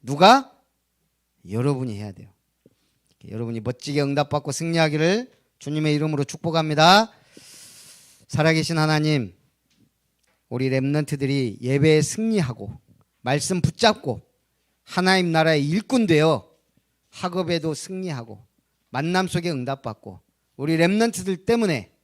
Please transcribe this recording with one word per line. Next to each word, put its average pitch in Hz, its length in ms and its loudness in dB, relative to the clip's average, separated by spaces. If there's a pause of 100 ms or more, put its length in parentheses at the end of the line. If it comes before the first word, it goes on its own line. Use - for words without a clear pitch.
누가? 180 500 4 (960)
여러분이 123 460 -4
해야 101 160 -12
돼요. 104 180 -20 (1000)
여러분이 113 320 -8
멋지게 139 400 -4
응답받고 143 500 -2
승리하기를 165 800 0 (280)
주님의 151 360 -2
이름으로 147 280 -2
축복합니다. 160 880 4 (1160)
살아계신 160 500 0
하나님, 151 560 0 (1160)
우리 127 200 -2
렘넌트들이 139 920 -2
예배에 143 400 4
승리하고 165 760 -4 (440)
말씀 147 400 -2
붙잡고 214 600 0 (640)
하나님 185 480 0
나라의 160 360 2
일꾼 220 380 0
되어 156 440 2 (600)
학업에도 170 640 -4
승리하고 139 720 -12 (440)
만남 175 380 -2
속에 175 220 -4
응답받고 123 720 -8 (380)
우리 156 200 -2
렘넌트들 190 680 0
때문에 196 460 0 (120)